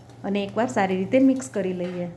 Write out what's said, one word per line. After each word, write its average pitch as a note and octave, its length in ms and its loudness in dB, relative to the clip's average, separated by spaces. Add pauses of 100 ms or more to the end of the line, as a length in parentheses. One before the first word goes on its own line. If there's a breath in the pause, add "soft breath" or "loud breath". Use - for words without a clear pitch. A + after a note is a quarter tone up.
(240)
અને G3+ 200 -2
એકવાર G#3 240 -2
સારી G3 300 0
રીતે F#3+ 220 2
મિક્સ C4 300 4
કરી F#3 240 -2
લઈએ. F3+ 440 -6